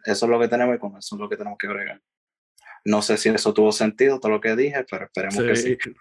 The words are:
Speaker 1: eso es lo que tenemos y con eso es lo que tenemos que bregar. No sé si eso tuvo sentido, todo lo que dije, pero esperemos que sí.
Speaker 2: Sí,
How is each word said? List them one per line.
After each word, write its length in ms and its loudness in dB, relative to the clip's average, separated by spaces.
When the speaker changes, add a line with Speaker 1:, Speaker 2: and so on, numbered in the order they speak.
Speaker 1:
eso 200 0
es 40 4
lo 100 4
que 100 2
tenemos 260 2
y 40 -6
con 180 -12
eso 180 -14
es 60 -8
lo 80 -8
que 80 -6
tenemos 200 -12
que 100 -6
bregar. 340 -8
No 180 0
sé 160 2
si 100 2
eso 260 2
tuvo 200 6
sentido, 440 2
todo 140 -2
lo 80 2
que 160 -2
dije, 340 0
pero 160 -10
esperemos 360 -4
que 160 2
sí. 240 0
Speaker 2:
Sí, 200 -10